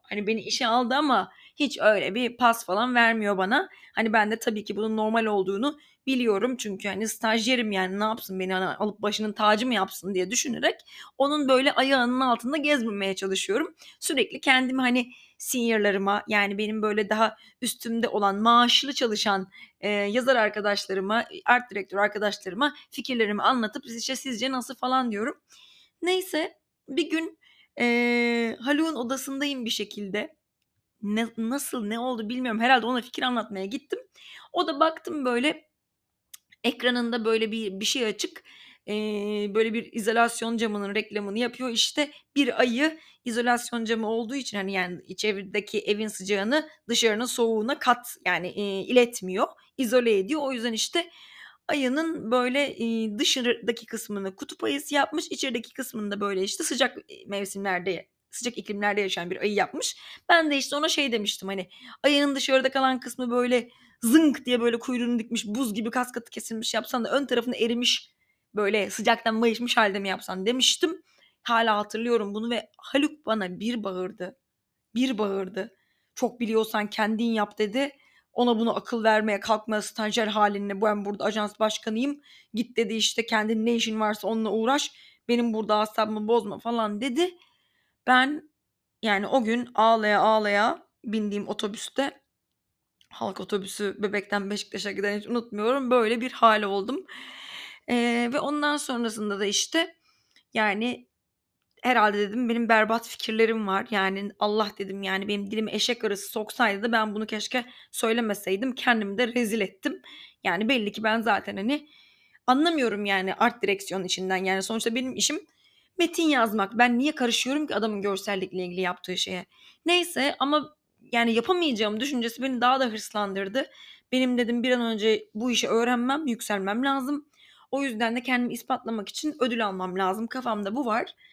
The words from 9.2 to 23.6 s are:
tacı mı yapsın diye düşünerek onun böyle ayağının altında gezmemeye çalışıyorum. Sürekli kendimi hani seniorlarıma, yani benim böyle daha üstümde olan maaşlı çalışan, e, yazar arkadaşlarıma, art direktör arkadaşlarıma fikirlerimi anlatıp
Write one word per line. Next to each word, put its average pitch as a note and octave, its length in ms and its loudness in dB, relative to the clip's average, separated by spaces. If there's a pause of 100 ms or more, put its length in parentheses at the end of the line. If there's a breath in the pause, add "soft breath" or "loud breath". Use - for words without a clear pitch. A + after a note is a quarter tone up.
tacı G#3+ 340 4
mı B3+ 80 0
yapsın F#3+ 400 -2
diye F#3 160 0
düşünerek B3 500 -2 (380 loud breath)
onun C#4+ 300 2
böyle C4+ 240 6
ayağının B3+ 480 2
altında B3+ 360 0
gezmemeye A3+ 600 0
çalışıyorum. G3 580 -2 (260 loud breath)
Sürekli C4 400 0
kendimi C4 400 4
hani B3 320 2 (260 loud breath)
seniorlarıma, G#3 920 2
yani G3+ 300 2
benim G#3+ 240 -2
böyle G#3 260 0
daha A3 280 2 (260 loud breath)
üstümde A3+ 460 -2
olan G3+ 340 2
maaşlı A#3+ 500 6
çalışan, G#3 580 0 (300 loud breath)
e, G3 80 -2
yazar G#3 480 2
arkadaşlarıma, G#3 880 0 (220)
art B3 240 4
direktör G3 280 -6
arkadaşlarıma G#3 760 0 (160 loud breath)
fikirlerimi A3 520 -2
anlatıp A#3 440 0